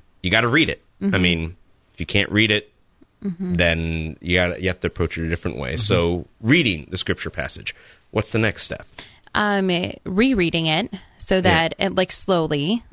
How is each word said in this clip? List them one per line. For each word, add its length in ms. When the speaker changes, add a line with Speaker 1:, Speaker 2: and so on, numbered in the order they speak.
Speaker 1:
you 80
gotta 160
read 220
it. 120
I 40
Speaker 2:
Mm-hmm. 160
Speaker 1:
mean, 340
if 60
you 60
can't 260
read 200
it, 200
Speaker 2:
Mm-hmm. 320
Speaker 1:
then 680
you 160
gotta, 240
you 60
have 140
to 60
approach 300
it 80
a 40
different 280
way. 160
Speaker 3:
Mm-hmm. 80
Speaker 1:
So 460
reading 500
the 60
scripture 340
passage, 420
what's 200
the 60
next 260
step? 220
Speaker 2:
Um, 380
eh, 220
rereading 640
it 260
so 200
Speaker 1:
Yeah. 40
Speaker 2:
that, 380
and, 180
like, 140
slowly, 800